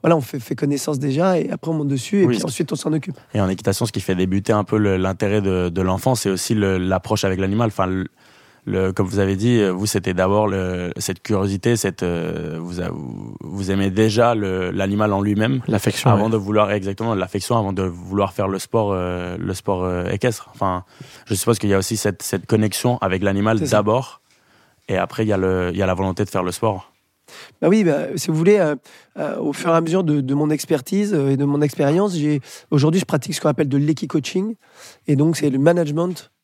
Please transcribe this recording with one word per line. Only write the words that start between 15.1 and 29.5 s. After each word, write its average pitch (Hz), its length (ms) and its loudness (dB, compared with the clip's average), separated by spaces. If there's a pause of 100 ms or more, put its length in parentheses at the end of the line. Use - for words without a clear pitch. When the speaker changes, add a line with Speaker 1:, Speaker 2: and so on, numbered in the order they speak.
Speaker 2:
en 98 100 2
lui-même 110 460 2
Speaker 3:
L'affection, 110 420 2
Speaker 2:
avant 101 140 4
Speaker 3:
ouais. 113 80 0
Speaker 2:
de 113 60 2
vouloir, 104 340 2
exactement, 104 420 -2
l'affection 98 420 -2
avant 98 160 0
de 95 120 -2
vouloir 92 480 -2
faire 98 160 -2
le 95 100 -2
sport, 107 340 0
euh, 90 460 -4
le 92 160 -4
sport, 92 300 -2
euh, 90 260 -2
équestre. 110 420 -2
Enfin, 92 300 -2 (440)
je 113 100 -2
suppose 110 240 0
qu'il 104 100 0
y 98 40 4
a 98 40 4
aussi 98 180 -2
cette, 101 280 -2
cette 92 220 -4
connexion 110 520 0
avec 92 240 0
l'animal 101 380 2
Speaker 1:
C'est 156 60 -2
ça. 117 100 2
Speaker 2:
d'abord, 107 460 0 (680)
et 98 60 0
après 92 260 -2
il 107 60 0
y 104 60 2
a - 20 0
le, 92 360 0
il 87 60 -4
y 98 40 0
a 95 40 2
la 92 60 2
volonté 95 320 -2
de 98 60 -10
faire 92 120 -2
le 90 80 -2
sport. 98 420 -4 (680)
Speaker 1:
Bah 156 80 2
oui, 208 160 4
bah, 151 220 0 (100)
si - 140 -6
vous 156 80 0
voulez, 185 200 6
euh, 156 160 2 (440)
euh, 151 200 -4
au 151 140 -2